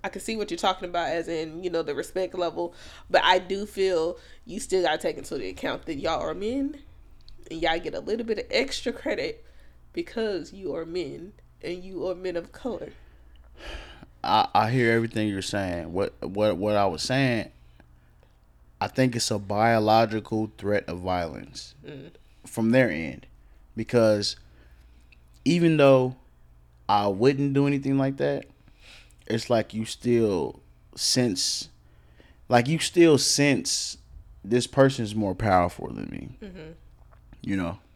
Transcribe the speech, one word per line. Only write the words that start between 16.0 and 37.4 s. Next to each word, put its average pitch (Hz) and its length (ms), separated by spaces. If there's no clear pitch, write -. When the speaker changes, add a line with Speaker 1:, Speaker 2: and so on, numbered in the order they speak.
Speaker 2:
what, 98 300
what 104 200
I 101 100
was 80 160
saying, 127 480
I 98 80
think 127 260
it's - 160
a 107 80
biological 110 1160
threat 101 320
of 87 120
violence 87 720
Speaker 1:
Mm. 151 260
Speaker 2:
from 113 240
their 127 200
end. 76 360
Because 110 600
even 170 320
though 131 400
I 104 200
wouldn't 135 440
do 139 140
anything 139 320
like 135 180
that, 143 300
it's 113 240
like 110 240
you 110 100
still 107 760
sense, - 720
like, 120 200
you 160 100
still 165 400
sense - 800
this 117 240
person's 135 480
more 101 200
powerful 92 540
than 55 220
me. - 320
Speaker 1:
Mm-hmm. 180 280